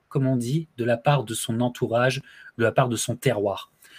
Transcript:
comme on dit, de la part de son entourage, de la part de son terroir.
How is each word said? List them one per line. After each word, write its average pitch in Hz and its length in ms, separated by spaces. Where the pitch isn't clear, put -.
comme 135 180
on 131 100
dit, 135 400
de 117 80
la 120 120
part 135 280
de 107 100
son 117 260
entourage, 123 640
de 117 60
la 110 80
part 131 160
de 113 80
son 113 200
terroir. 104 540